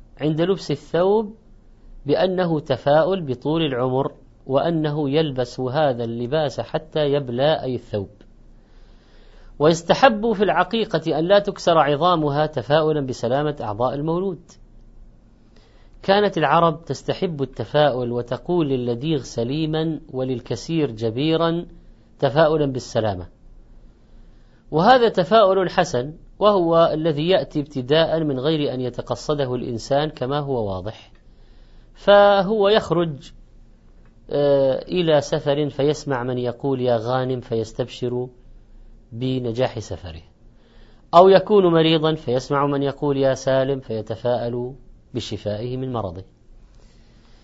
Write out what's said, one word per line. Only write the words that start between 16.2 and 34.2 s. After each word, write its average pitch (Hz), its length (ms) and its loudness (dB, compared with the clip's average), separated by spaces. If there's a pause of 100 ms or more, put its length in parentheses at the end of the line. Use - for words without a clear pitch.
العرب 160 480 2
تستحب 143 560 -6
التفاؤل 127 720 0
وتقول: 127 580 -2
"للديغ 127 480 -2
سليما 156 800 -4 (140)
وللكسير 131 800 -4
جبيرا"، 160 760 -2 (540)
تفاؤلا 147 460 2
بالسلامة، 110 640 -2 (1400)
وهذا 226 380 4
تفاؤل 190 600 2
حسن، 147 440 -2 (260)
وهو 170 540 4
الذي 156 360 -2
يأتي 156 300 0
ابتداء 151 640 0
من 139 160 -2
غير 143 340 -2
أن 127 80 -6
يتقصده 123 760 -4
الإنسان 127 540 -2
كما 143 300 -4
هو 123 340 -4
واضح، 92 380 -10 (800)
فهو 202 760 4
يخرج، 170 640 0 (960)